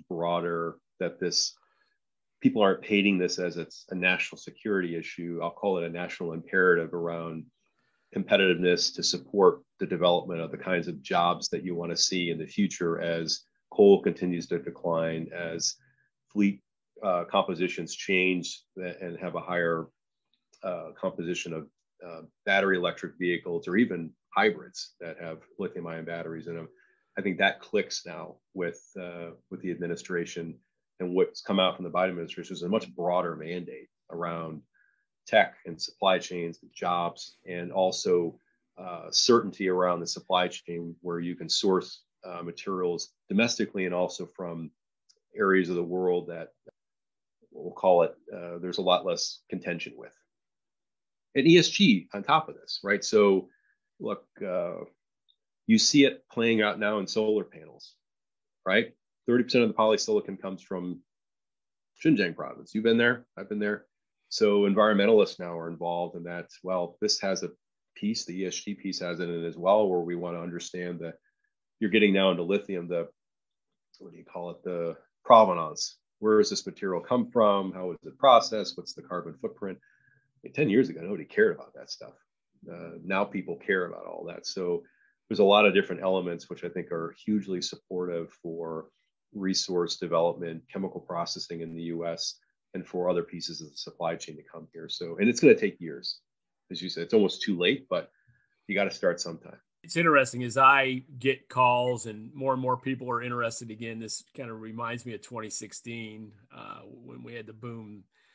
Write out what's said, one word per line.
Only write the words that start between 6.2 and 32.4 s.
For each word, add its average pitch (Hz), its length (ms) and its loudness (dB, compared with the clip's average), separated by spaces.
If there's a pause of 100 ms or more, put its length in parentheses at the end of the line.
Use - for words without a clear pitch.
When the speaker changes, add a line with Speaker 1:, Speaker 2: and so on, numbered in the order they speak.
Speaker 1:
imperative 85 600 2
around 85 520 -6 (720)
competitiveness 90 800 2
to - 80 -8
support 92 580 4 (180)
the 92 80 -4
development 87 520 0
of 82 120 -8
the - 60 -12
kinds 87 300 -2
of 78 140 -10
jobs 87 480 0
that - 140 -6
you 90 120 -4
wanna 85 220 -4
see 87 320 0
in 80 80 -2
the 78 80 -8
future 85 560 -2
as 82 400 -2 (300)
coal 101 320 10
continues 87 440 -2
to 85 120 -4
decline, 82 760 -4
as 82 400 -6 (560)
fleet, 101 300 2 (400)
uh, 90 240 0
compositions 87 680 -2
change 92 680 0 (160)
and 87 420 -10
have 87 160 -8
a 82 60 -6
higher, 85 460 -2 (760)
uh, 85 260 -8 (100)
composition 87 540 -6
of, 78 140 -8 (380)
uh, 82 160 -14 (240)
battery 98 320 4
electric 87 400 -4
vehicles 87 500 -2
or 90 100 0
even 92 340 2 (240)
hybrids 95 640 -2
that 82 200 -12
have 82 200 -10 (180)
lithium 87 300 -8
ion 82 180 -10
batteries 82 420 -8
in 85 80 -8
them. 82 120 -12 (500)
I 104 40 -6
think 95 180 -2
that 98 200 2
clicks - 460 -2
now 85 320 -12 (160)
with, 87 280 -4 (180)
uh, 87 320 -12 (180)
with 92 120 -14
the 90 100 -6
administration 85 880 -6 (400)
and 90 140 -4
what's 92 280 2
come 98 180 0
out 92 160 4
from 90 80 -10
the 85 80 -8
Biden 92 180 2
administration 85 440 -8